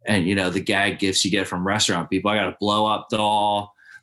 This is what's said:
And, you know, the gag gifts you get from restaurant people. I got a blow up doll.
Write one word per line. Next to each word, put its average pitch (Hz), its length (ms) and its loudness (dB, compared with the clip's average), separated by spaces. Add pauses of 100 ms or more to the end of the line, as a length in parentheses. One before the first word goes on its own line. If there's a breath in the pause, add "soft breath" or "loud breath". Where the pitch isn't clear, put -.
And, 98 200 0
you 95 80 2
know, 92 160 0
the 90 100 -2
gag 98 380 0
gifts 95 260 0
you 98 60 0
get 95 160 0
from 90 200 -4
restaurant 98 440 0
people. 101 200 0
I 104 60 0
got 98 120 0
a 87 100 -6
blow 104 280 2
up 104 240 -2
doll. 104 640 0 (280 loud breath)